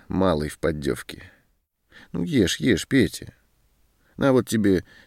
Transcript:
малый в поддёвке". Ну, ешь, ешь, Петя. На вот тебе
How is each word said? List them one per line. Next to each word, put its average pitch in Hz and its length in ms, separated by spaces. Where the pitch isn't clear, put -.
малый 82 400
в - 100
поддёвке". 73 640
Ну, 170 100
ешь, 135 360
ешь, 110 280
Петя. - 480
На 139 160
вот 123 140
тебе 101 380